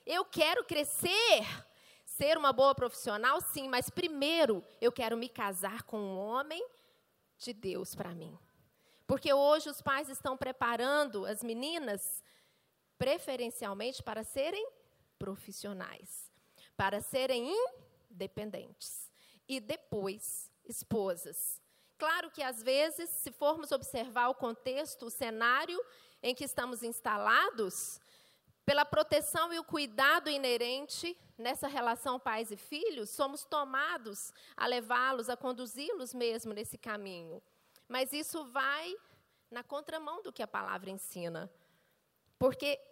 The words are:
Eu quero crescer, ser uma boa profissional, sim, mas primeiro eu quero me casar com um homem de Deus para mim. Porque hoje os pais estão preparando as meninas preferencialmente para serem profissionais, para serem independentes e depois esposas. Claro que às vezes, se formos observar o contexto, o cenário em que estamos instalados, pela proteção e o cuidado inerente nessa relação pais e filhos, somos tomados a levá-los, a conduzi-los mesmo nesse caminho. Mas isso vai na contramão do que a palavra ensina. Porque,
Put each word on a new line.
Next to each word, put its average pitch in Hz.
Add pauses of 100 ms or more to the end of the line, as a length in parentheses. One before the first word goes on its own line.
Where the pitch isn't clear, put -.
Eu 359
quero 339
crescer, 339 (580)
ser 294
uma 285
boa 269
profissional, 247
sim, 277
mas 254
primeiro 294 (160)
eu 240
quero 233
me 233
casar 202
com 214
um 190
homem 277 (720)
de 240
Deus 190
para 175
mim. 165 (680)
Porque 277
hoje 294
os -
pais 277
estão 269
preparando 254
as 208
meninas 240 (760)
preferencialmente 247
para 220
serem 349 (520)
profissionais, - (440)
para 202
serem 254 (580)
independentes - (380)
e 262
depois 214 (140)
esposas. 190 (380)
Claro 330
que 302
às 254
vezes, 302
se -
formos 294
observar 247
o 262
contexto, 262
o 233
cenário 254 (420)
em 247
que 285
estamos 240
instalados, 220 (640)
pela 285
proteção 311
e 339
o 320
cuidado 285
inerente 269 (180)
nessa 240
relação 247
pais 220
e 202
filhos, 302
somos 285
tomados 277 (240)
a -
levá-los, 247
a 247
conduzi-los 254
mesmo 233
nesse 214
caminho. 190 (460)
Mas 254
isso 302
vai 294 (540)
na 240
contramão 311
do 381
que -
a 214
palavra 190
ensina. 175 (840)
Porque, 269 (120)